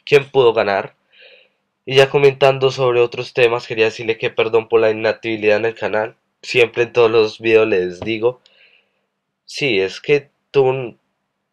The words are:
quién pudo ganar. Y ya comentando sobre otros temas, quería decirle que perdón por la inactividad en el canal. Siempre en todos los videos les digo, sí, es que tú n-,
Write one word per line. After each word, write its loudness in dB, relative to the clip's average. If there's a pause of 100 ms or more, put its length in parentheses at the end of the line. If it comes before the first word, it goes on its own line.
quién 2
pudo 2
ganar. -2 (920)
Y -8
ya 6
comentando 2
sobre 0
otros -4
temas, 0
quería 0
decirle -6
que -4
perdón -2
por 2
la 2
inactividad -2
en -2
el -4
canal. -6 (260)
Siempre 0
en -4
todos 2
los 0
videos 2
les -2
digo, -4 (1040)
sí, -4
es -6
que -2 (220)
tú 2
n-, -8 (560)